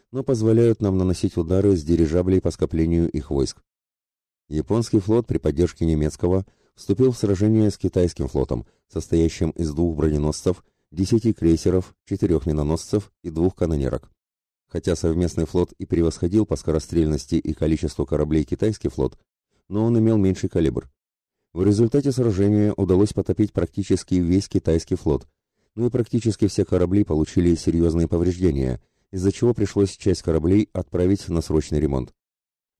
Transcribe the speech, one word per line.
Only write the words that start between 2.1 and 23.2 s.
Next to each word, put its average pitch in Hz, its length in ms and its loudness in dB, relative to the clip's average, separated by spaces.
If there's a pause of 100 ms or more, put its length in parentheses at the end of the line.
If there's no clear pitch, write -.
по 87 80 -2
скоплению 82 600 0
их 73 180 -8
войск. 69 320 -2 (880)
Японский 104 500 -2
флот 107 280 0
при 85 100 -2
поддержке 78 480 -2
немецкого 82 600 0 (300)
вступил 123 360 0
в 120 60 -6
сражение 107 520 2
с - 80 -4
китайским 87 500 -2
флотом, 65 380 -2 (220)
состоящим 82 640 -2
из 80 220 -4
двух 82 220 -2
броненосцев, 76 680 -2 (280)
десяти 104 420 0
крейсеров, 87 640 0 (100)
четырех 90 400 -2
миноносцев 78 680 -2 (100)
и 90 80 -12
двух 82 260 0
канонерок. 71 540 -4 (580)
Хотя 87 280 -4
совместный 85 500 -2
флот 87 280 -2
и - 120 -14
превосходил 87 640 0
по 76 80 -4
скорострельности 78 800 -2
и - 180 -2
количеству 78 520 -4
кораблей 76 380 0
китайский - 460 -4
флот, - 300 -4 (500)
но 104 160 -2
он 117 120 2
имел 110 200 4
меньший 95 320 0
калибр. 71 400 -2 (640)
В 85 100 -2
результате 117 480 2
сражения 104 640 2
удалось 95 380 2
потопить 101 400 0